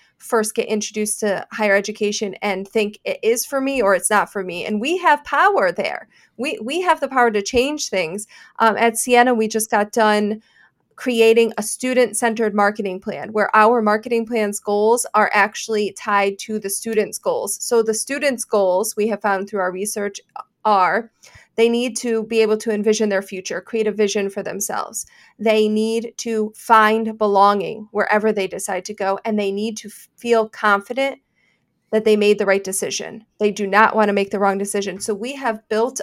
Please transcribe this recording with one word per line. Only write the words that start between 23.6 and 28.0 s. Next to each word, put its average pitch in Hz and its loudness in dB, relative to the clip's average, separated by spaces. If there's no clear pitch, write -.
a 214 0
vision 202 0
for 196 -8
themselves. - -6
They 214 2
need 220 -2
to 220 -4
find 220 2
belonging 202 2
wherever 208 0